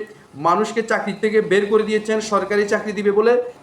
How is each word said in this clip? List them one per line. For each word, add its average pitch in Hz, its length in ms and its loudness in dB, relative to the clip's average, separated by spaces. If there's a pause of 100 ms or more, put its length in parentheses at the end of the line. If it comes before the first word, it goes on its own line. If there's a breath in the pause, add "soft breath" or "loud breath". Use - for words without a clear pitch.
(340 loud breath)
মানুষকে 185 480 0
চাকরি 202 300 -4
থেকে 208 280 0
বের 202 260 2
করে 214 160 4
দিয়েছেন। 214 380 -2
সরকারি 208 440 0
চাকরি 214 280 -2
দিবে 202 200 0
বলে, 226 200 4 (300 loud breath)